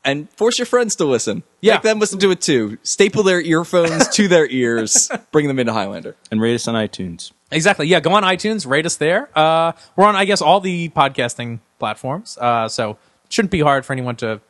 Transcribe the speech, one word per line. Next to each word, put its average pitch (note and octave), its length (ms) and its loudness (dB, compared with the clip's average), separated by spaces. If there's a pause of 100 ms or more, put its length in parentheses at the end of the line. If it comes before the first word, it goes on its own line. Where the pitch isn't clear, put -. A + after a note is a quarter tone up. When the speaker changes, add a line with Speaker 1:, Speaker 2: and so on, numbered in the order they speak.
Speaker 1:
And C#3+ 280 -4
force A#3 260 0
your A#3+ 80 -2
friends A#3+ 300 0
to E3+ 100 0
listen. A#2 380 -2 (180)
Speaker 2:
Yeah. G#3+ 140 4
Speaker 1:
Make D3+ 80 -2
them A3 160 2
listen G3 200 -2
to G3 120 4
it, F3 100 -2
too. A2+ 420 0
Staple - 380 2
their F3+ 200 2
earphones E3 640 0
to G3+ 220 0
their D#3+ 180 4
ears. A#2 640 0 (100)
<laughs> - 100 -20
Bring D3+ 160 2
them C3+ 120 -2
into A2+ 140 -2
Highlander. G2 420 -6 (160)
Speaker 3:
And A2 100 -2
rate A#2 140 2
us A2+ 140 -6
on A#2 40 -4
iTunes. F#2+ 600 -6 (180)
Speaker 2:
Exactly. E3 360 0
Yeah, F3 120 4
go D3+ 140 0
on G#3 100 4
iTunes, F#3 420 -2
rate C#3+ 200 0
us E3 100 -4
there. F3+ 400 -2
Uh, D#3+ 380 2 (240)
we're F#3+ 80 6
on, G#3 100 4
I G3 100 2
guess, G3 160 0
all F3 200 4
the F3 280 -4
podcasting A#2+ 680 -2 (200)
platforms, C3 600 -8
uh, A#2 300 0
so A2 220 -4 (340)
it - 80 -12
shouldn't G3 180 0
be F3 80 -2
hard C#3 280 2
for - 40 -8
anyone B2 260 -6
to A2 220 -4 (100)